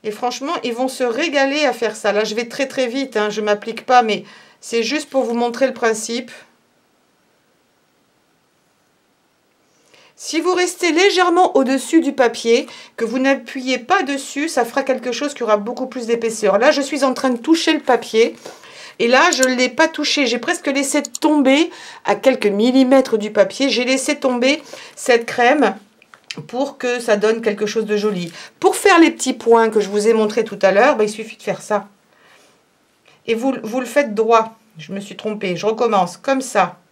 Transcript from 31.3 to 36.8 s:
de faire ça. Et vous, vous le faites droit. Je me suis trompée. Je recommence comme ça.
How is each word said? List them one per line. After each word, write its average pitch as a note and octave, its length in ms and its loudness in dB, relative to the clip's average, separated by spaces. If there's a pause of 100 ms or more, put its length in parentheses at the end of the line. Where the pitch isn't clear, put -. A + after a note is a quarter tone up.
de - 60 -20
faire G3 200 -6
ça. G3+ 280 -4 (1400)
Et A#3 80 0
vous, B3+ 180 -2 (100)
vous A3+ 180 -4
le B3 40 -6
faites A#3 300 -2
droit. A3 400 2 (220)
Je D#3+ 160 -16
me G3 80 -10
suis G3 160 -16
trompée. G3+ 400 -6
Je F#3 80 -6
recommence A3 500 0
comme C4+ 240 -2
ça. G3 380 -2 (140)